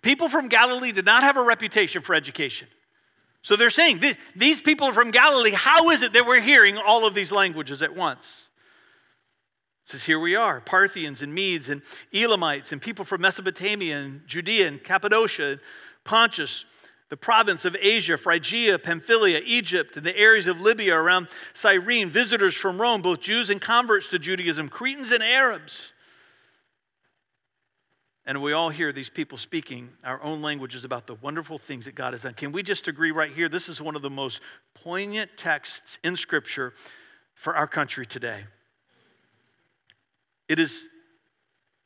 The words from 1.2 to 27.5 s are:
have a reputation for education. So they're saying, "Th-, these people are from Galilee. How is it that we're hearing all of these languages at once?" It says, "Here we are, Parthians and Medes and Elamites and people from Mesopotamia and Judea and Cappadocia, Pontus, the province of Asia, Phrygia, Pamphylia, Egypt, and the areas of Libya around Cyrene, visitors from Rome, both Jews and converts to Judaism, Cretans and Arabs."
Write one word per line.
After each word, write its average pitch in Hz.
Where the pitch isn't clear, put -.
have 277
a 269
reputation 220
for 180
education. 143
So 202
they're 233
saying, 269
"Th-, 262
these 254
people 302
are 247
from 233
Galilee. 247
How 320
is 262
it 240
that 240
we're 247
hearing 214
all 220
of 202
these 185
languages 156
at 160
once?" 160
It -
says, 135
"Here 156
we 170
are, 202
Parthians 180
and 147
Medes 170
and 143
Elamites 180
and 139
people 214
from 180
Mesopotamia 185
and 139
Judea 180
and 143
Cappadocia, 190
Pontus, 214
the 147
province 214
of 180
Asia, 196
Phrygia, 180
Pamphylia, 175
Egypt, 180
and 151
the 185
areas 214
of 175
Libya 202
around 175
Cyrene, 196
visitors 202
from 190
Rome, 226
both 175
Jews 214
and 202
converts 233
to 180
Judaism, 160
Cretans 262
and 226
Arabs." 226